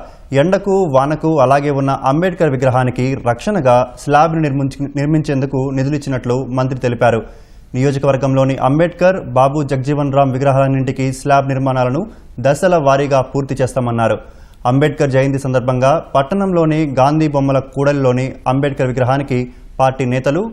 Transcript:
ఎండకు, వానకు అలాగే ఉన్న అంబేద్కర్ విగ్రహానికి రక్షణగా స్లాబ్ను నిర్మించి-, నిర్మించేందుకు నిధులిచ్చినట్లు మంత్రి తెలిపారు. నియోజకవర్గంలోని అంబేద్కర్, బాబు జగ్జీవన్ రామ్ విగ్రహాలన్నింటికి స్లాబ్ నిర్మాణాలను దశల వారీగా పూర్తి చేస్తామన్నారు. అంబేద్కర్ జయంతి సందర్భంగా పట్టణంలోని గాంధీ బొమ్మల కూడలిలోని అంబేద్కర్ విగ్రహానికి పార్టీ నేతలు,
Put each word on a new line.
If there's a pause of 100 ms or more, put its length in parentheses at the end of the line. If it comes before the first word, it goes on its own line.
(340)
ఎండకు,
వానకు
అలాగే
ఉన్న (120)
అంబేద్కర్
విగ్రహానికి (120)
రక్షణగా (120)
స్లాబ్ను
నిర్మించి-,
నిర్మించేందుకు
నిధులిచ్చినట్లు
మంత్రి
తెలిపారు. (540)
నియోజకవర్గంలోని
అంబేద్కర్, (140)
బాబు
జగ్జీవన్
రామ్
విగ్రహాలన్నింటికి
స్లాబ్
నిర్మాణాలను (380)
దశల
వారీగా
పూర్తి
చేస్తామన్నారు. (480)
అంబేద్కర్
జయంతి
సందర్భంగా (120)
పట్టణంలోని
గాంధీ
బొమ్మల
కూడలిలోని (140)
అంబేద్కర్
విగ్రహానికి (280)
పార్టీ
నేతలు,